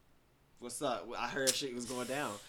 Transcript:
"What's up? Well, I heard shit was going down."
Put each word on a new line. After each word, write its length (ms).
"What's 220
up? 260
Well, 140
I 80
heard 240
shit 220
was 100
going 220
down." 260